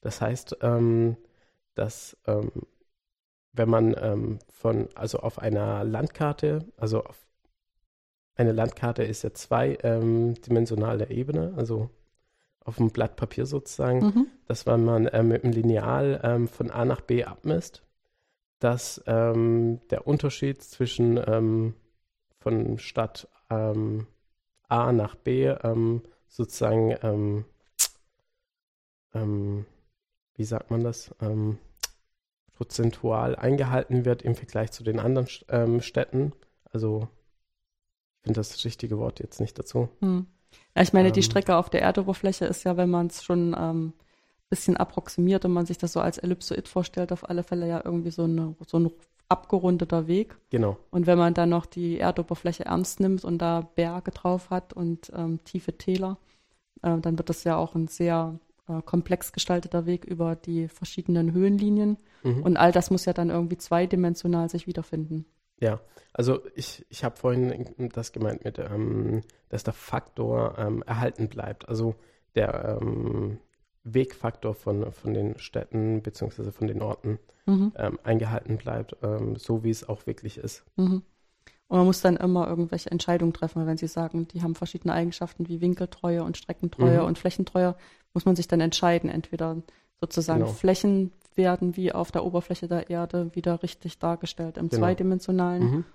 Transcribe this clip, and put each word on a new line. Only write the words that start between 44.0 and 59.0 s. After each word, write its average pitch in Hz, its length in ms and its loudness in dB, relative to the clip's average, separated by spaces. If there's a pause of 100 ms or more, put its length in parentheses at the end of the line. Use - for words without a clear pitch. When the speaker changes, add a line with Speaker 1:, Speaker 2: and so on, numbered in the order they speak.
Speaker 2:
bisschen - 280 0
approximiert - 680 0
und 180 80 2
man 175 140 2
sich 175 100 -6
das 170 160 -4
so 165 80 0
als 170 160 -2
Ellipsoid - 500 -4
vorstellt, 180 440 -2
auf - 180 -8
alle 175 140 -2
Fälle 175 240 -4
ja 170 180 -2
irgendwie 170 240 -2
so 165 140 -2
eine, 165 320 0 (100)
so 170 140 2
ein 165 120 4 (380)
abgerundeter 175 800 2
Weg. 190 280 0 (140)
Speaker 1:
Genau. 107 260 2 (140)
Speaker 2:
Und 175 160 2
wenn 175 140 8
man 170 160 4
dann 170 140 4
noch 170 180 2
die 170 320 -4
Erdoberfläche 175 680 -2
ernst - 340 -2
nimmt 190 240 2
und 170 140 -2
da 170 240 0 (140)
Berge 170 340 -2
drauf 180 400 -2
hat 180 240 -4
und, 170 420 -4
ähm, 165 280 -4
tiefe - 340 -8
Täler, 190 400 -2 (640)
äh, 165 160 2
dann 165 220 0
wird 170 100 -4
das - 140 -2
ja 165 140 2
auch 165 180 -2
ein 165 120 0
sehr, 165 520 -2 (280)
äh, 160 140 -6
komplex - 520 -2